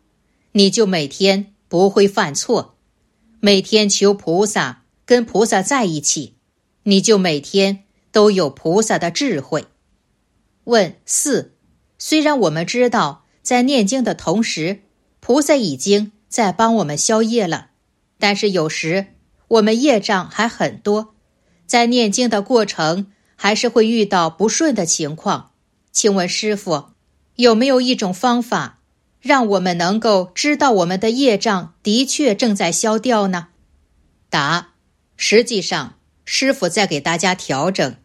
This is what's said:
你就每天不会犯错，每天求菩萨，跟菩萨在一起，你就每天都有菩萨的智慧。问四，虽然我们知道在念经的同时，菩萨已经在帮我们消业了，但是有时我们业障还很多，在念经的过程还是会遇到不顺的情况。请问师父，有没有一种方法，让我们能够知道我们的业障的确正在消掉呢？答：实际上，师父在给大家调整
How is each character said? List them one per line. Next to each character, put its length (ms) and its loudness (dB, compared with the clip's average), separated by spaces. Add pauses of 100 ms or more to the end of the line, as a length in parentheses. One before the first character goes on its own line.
(520)
你 180 2
就 160 2
每 200 -2
天 480 -2 (140)
不 200 2
会 200 4
犯 260 -2
错， 420 -4 (640)
每 220 4
天 260 0
求 240 2
菩 340 -2
萨， 380 -6 (200)
跟 200 4
菩 200 0
萨 180 0
在 220 0
一 160 -2
起， 340 -6 (500)
你 160 4
就 180 4
每 220 0
天 440 -2 (260)
都 200 6
有 200 0
菩 320 0
萨 160 0
的 120 -2
智 300 -2
慧。 260 -6 (1000)
问 320 2 (100)
四， 500 -2 (420)
虽 220 0
然 180 2
我 120 2
们 140 -4
知 260 0
道 340 -2 (180)
在 200 0
念 240 2
经 180 -2
的 100 -2
同 280 -2
时， 400 -4 (380)
菩 200 2
萨 140 2
已 220 0
经 360 0 (160)
在 240 -2
帮 240 2
我 80 0
们 120 -6
消 260 0
业 260 -2
了， 220 -8 (480)
但 180 0
是 140 0
有 180 0
时 460 -6 (340)
我 140 4
们 180 2
业 180 2
障 320 -2
还 160 -2
很 320 -4
多， 380 -4 (500)
在 200 2
念 260 2
经 180 0
的 100 0
过 240 2
程 460 -4 (240)
还 200 -2
是 140 -2
会 180 2
遇 200 0
到 240 0
不 180 -2
顺 260 0
的 120 -2
情 300 -4
况。 340 -6 (400)
请 240 0
问 140 0
师 260 -4
父， 360 -6 (460)
有 180 4
没 120 2
有 140 2
一 160 0
种 180 -4
方 280 0
法， 360 -6 (420)
让 260 0
我 140 0
们 160 -2
能 220 0
够 360 0
知 220 -2
道 140 2
我 140 2
们 140 -2
的 120 -2
业 260 2
障 460 -4
的 240 0
确 280 0
正 200 0
在 160 -2
消 280 -2
掉 300 0
呢？ 200 -6 (840)
答： 440 -2 (420)
实 260 2
际 180 -4
上， 380 -6 (260)
师 280 -2
父 160 -4
在 180 0
给 140 -6
大 180 -2
家 160 0
调 360 -4
整 340 -4